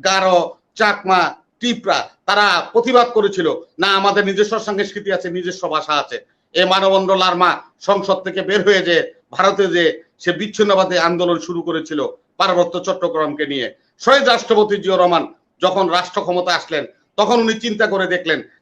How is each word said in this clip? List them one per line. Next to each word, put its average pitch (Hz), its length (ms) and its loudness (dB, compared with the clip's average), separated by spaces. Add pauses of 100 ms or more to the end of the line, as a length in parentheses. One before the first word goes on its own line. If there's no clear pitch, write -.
গারো, 185 500 0 (200)
চাকমা, 185 600 0 (260)
টিপরা, 233 480 -2 (180)
তারা 196 460 2
প্রতিবাদ 240 360 4
করেছিল, 190 460 0 (240)
"না, 196 180 2
আমাদের 202 280 2
নিজস্ব 208 340 0
সংস্কৃতি 202 540 -6
আছে, 180 180 -4
নিজস্ব 175 380 -6
ভাষা 151 240 -4
আছে।" 135 420 -6 (180)
এ 180 120 2
মানবেন্দ্র 190 520 2
লারমা 180 460 2 (180)
সংসদ 196 340 0
থেকে 185 280 -4
বের 190 220 0
হয়ে 190 180 4
যে 165 300 0 (200)
ভারতে 190 340 2
যে 170 360 0 (160)
সে 175 140 -2
বিচ্ছিন্নবাদী 196 640 0
আন্দোলন 175 420 0
শুরু 170 240 -8
করেছিল 156 440 -4 (300)
পার্বত্য 175 440 0
চট্টগ্রামকে 160 680 -4
নিয়ে। 135 280 -6 (240)
শহীদ 269 240 4
রাষ্ট্রপতি 214 540 2
জিয়াউর 185 240 0
রহমান 175 340 2 (280)
যখন 185 260 0
রাষ্ট্র 175 320 -2
ক্ষমতা 180 340 -2
আসলেন, 156 300 -4 (320)
তখন 214 240 2
উনি 220 200 -2
চিন্তা 220 260 -2
করে 190 200 -2
দেখলেন 165 360 -2 (200)